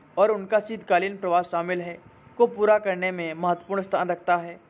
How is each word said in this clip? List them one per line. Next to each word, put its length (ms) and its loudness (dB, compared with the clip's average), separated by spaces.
और 140 6
उनका 280 0
शीतकालीन 580 0
प्रवास 320 0
शामिल 320 -2
है, 160 -12
को 80 6
पूरा 320 4
करने 320 -2
में 220 -6
महत्वपूर्ण 480 -2
स्थान 280 -2
रखता 280 0
है। 220 -10